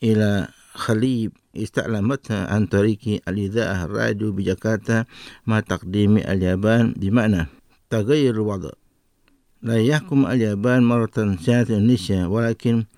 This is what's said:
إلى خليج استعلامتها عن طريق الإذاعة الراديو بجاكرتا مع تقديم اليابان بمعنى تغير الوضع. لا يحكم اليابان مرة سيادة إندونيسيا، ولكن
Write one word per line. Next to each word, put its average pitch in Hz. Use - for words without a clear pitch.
إلى 107
خليج 113
استعلامتها 107
عن 107
طريق 104
الإذاعة 98
الراديو 107
بجاكرتا 101
مع 110
تقديم 101
اليابان 98
بمعنى 101
تغير 123
الوضع. 101
لا 113
يحكم 139
اليابان 113
مرة 113
سيادة 117
إندونيسيا، 104
ولكن 113